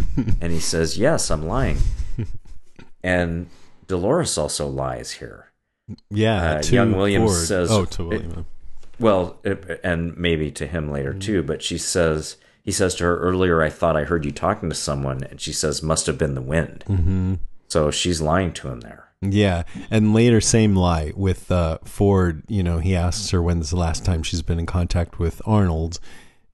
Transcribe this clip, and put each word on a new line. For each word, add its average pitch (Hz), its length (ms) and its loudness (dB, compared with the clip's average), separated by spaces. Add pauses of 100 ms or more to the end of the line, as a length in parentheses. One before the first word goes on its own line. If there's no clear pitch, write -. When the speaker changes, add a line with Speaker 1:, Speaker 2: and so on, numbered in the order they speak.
Speaker 1:
<laughs> - 340 2
Speaker 2:
And 85 100 0
he 82 100 2
says, 80 360 0
"Yes, 120 340 2
I'm 78 160 -2
lying." 98 300 0 (1300)
And 87 440 0 (380)
Dolores 104 520 0
also 76 280 -2
lies 67 460 -6
here. - 400 -18 (580)
Speaker 1:
Yeah, 104 460 2
Speaker 2:
Uh, 76 60 -2
Speaker 1:
to - 120 2
Speaker 2:
young 98 220 4
William 98 280 2
Speaker 1:
Ford. 98 120 4
Speaker 2:
says, 87 340 0
Speaker 1:
Oh, 104 140 4
to 85 260 -4
Speaker 2:
it, 104 140 -4
Speaker 1:
William. 80 220 -6 (520)
Speaker 2:
well, 98 460 2
it, 95 400 -4
and 85 320 -2
maybe 80 340 0
to 73 160 -8
him 76 240 -4
later 69 200 -4
Speaker 1:
Mm-hmm. 95 100 -8
Speaker 2:
too, 98 240 0
but 73 180 -4
she 85 160 -4
says, 80 580 0 (300)
he 101 60 -4
says 92 240 0
to 87 80 -4
her 87 160 2
earlier, 90 420 2
"I 78 80 2
thought 82 260 0
I 73 80 0
heard 76 220 -2
you 71 60 -4
talking 90 360 -2
to 76 60 -4
someone," 67 500 -4
and - 160 -16
she 76 140 -8
says, 73 280 -2
"Must 78 240 0
have 73 120 -2
been 73 160 -2
the 65 80 -6
wind." 76 440 -4
Speaker 1:
Mm-hmm. 92 480 2 (340)
Speaker 2:
So 78 220 2
she's 82 300 0
lying 82 340 0
to - 140 -12
him 62 140 -10
there. - 220 -20 (180)
Speaker 1:
Yeah, 98 400 2 (280)
and 107 220 4
later, 113 300 6
same 107 340 4
lie 82 400 2
with, 95 340 -2
uh, 85 340 2
Ford. 92 640 2
You 101 140 0
know, 85 180 0
he 92 140 2
asks 87 360 0
her 90 120 2
when's 85 280 0
the 90 60 -2
last 85 280 -2
time 82 180 0
she's 82 200 -4
been 85 160 -2
in 82 80 -4
contact 87 520 -2
with 82 280 -2
Arnold, 85 520 2 (560)